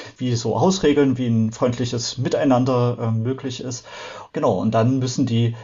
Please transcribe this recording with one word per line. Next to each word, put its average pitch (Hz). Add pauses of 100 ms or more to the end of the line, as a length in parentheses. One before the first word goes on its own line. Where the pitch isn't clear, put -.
(180)
wie 123
so 113
Hausregeln, 143
wie 127
ein 113
freundliches 120
Miteinander, 123
äh, 113
möglich 123
ist. 123 (480)
Genau, 135
und 107
dann 117
müssen 127
die 117